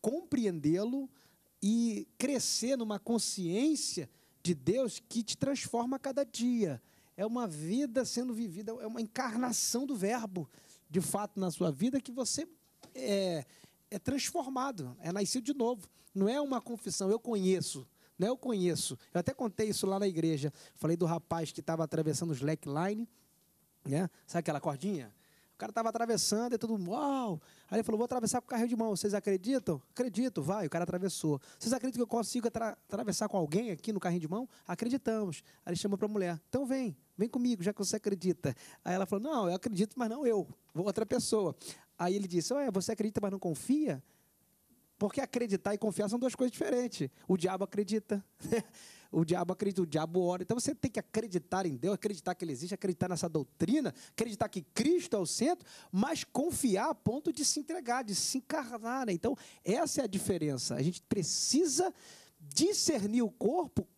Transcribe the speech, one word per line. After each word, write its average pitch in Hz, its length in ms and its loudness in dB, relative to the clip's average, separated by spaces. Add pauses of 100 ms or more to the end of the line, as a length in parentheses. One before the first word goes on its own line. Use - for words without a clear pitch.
compreendê-lo 226 1080 0 (540)
e 220 440 2 (100)
crescer 262 600 0
numa 214 220 -4
consciência 208 1080 0 (340)
de 175 120 2
Deus 190 540 0
que 226 140 -2
te - 140 -4
transforma 254 600 0
a - 20 -4
cada 269 260 -2
dia. 226 560 0 (360)
É 190 100 -2
uma 233 200 -2
vida 220 580 -2
sendo 247 280 -2
vivida, 214 480 -6
é - 60 -8
uma 226 140 -6
encarnação 240 840 0
do 285 120 -2
verbo, 196 520 -2 (400)
de 165 120 2
fato, 202 380 -2
na 185 120 2
sua 165 200 2
vida, 233 300 2
que - 120 -12
você 262 340 -2 (480)
é, 196 500 0 (460)
é 196 80 -6
transformado, 254 1000 -4
é 165 120 -4
nascido 208 320 -2
de 285 100 -2
novo. 233 340 0 (260)
Não 196 140 4
é 269 120 2
uma 269 200 0
confissão, 196 500 -4
"eu 220 80 4
conheço", 185 680 0 (320)
né? 185 100 2
Eu 254 80 0
conheço. 180 640 0 (160)
Eu 175 60 2
até 254 120 -2
contei 220 360 -2
isso - 180 0
lá 190 120 2
na 202 100 2
igreja. 160 440 0 (220)
Falei 160 220 0
do 170 100 2
rapaz 165 460 -2
que 160 100 -12
tava 160 220 0
atravessando 156 460 0
o 151 40 2
slackline, 156 760 -2 (760)
né? 156 240 0 (160)
Sabe 170 140 -2
aquela 151 200 0
cordinha? 143 520 -4 (420)
O - 40 -20
cara - 140 -8
tava 226 160 0
atravessando 233 640 0
e 220 40 0
todo 220 200 -2
mundo, 180 140 -4
"Uau!" 262 500 -2 (260)
Aí 202 100 0
ele 226 40 0
falou, 220 160 0
"Vou 233 60 2
atravessar 240 360 0
com - 60 -20
o - 40 -20
carrinho 240 180 2
de 240 80 2
mão. 226 140 0
Vocês 202 220 0
acreditam?" 196 800 0
"Acredito, 240 500 0
vai." 180 260 0
O 139 40 -2
cara 170 140 0
atravessou. 175 560 -2 (180)
"Vocês 233 140 0
acreditam 254 260 -2
que 247 40 4
eu 226 40 2 (120)
consigo 226 280 0
atra-, 226 320 -2 (100)
atravessar 208 400 -2
com 202 80 0
alguém 185 360 2
aqui 170 200 -4
no 202 60 0
carrinho 175 220 2
de 156 80 -6
mão?" 226 200 -4 (200)
"Acreditamos." 220 720 -2 (240)
Aí - 60 -6
ele 175 40 -2
chamou 196 220 0
pra 208 80 0
mulher, 185 420 0
"Então 269 160 0
vem, 254 320 -2 (200)
vem 214 120 2
comigo, 247 320 2
já 185 120 0
que - 80 -6
você 202 160 0
acredita." 180 580 0 (300)
Aí 175 100 0
ela 190 100 2
falou, 202 200 0
"Não, 254 240 0
eu 170 80 2
acredito, 214 420 0
mas 240 100 0
não 294 160 -4
eu. 214 220 4 (260)
Vou 175 140 0
outra 214 180 0
pessoa." 208 520 2 (420)
Aí 180 160 2
ele 202 140 -2
disse, 175 260 0
"Ué, 277 160 0
você 190 220 0
acredita, 214 280 0
mas 202 120 0
não 196 80 -6
confia?" 185 600 0 (960)
Porque 202 240 0
acreditar 214 540 0
e 208 40 -2
confiar 208 300 0
são 226 120 0
duas 247 160 0
coisas 254 160 2
diferentes. 247 560 -2 (180)
O 185 100 4
diabo 185 280 0
acredita. 202 600 -2 (140)
<laughs> - 600 -4 (120)
O 160 140 4
diabo 175 300 0
acredita, 196 260 -2
o 175 60 4
diabo 160 340 0
ora. 180 220 2
Então 240 180 -2
você - 140 -2
tem - 160 -2
que 214 100 -2
acreditar 190 640 -2
em 156 140 0
Deus, 180 160 0
acreditar 185 400 -4
que - 100 -8
ele 165 80 -4
existe, 165 220 -6
acreditar 185 340 0
nessa 180 180 -2
doutrina, 165 680 0 (180)
acreditar 220 380 -2
que 196 100 -4
Cristo 269 560 2
é - 20 4
o 185 60 2
centro, - 420 0 (240)
mas 254 340 0
confiar 254 680 2
a 294 40 0
ponto 277 380 0
de 294 100 -2
se - 160 2
entregar, 269 460 -2
de 208 100 -4
se - 220 -2
encarnar, 247 680 -4
né? 196 80 2
Então 226 200 0 (300)
essa 285 380 2
é - 20 4
a - 20 0
diferença. 160 680 0
A 139 80 0
gente 175 260 2
precisa 285 840 4 (480)
discernir 240 840 2
o 220 80 2
corpo 262 680 0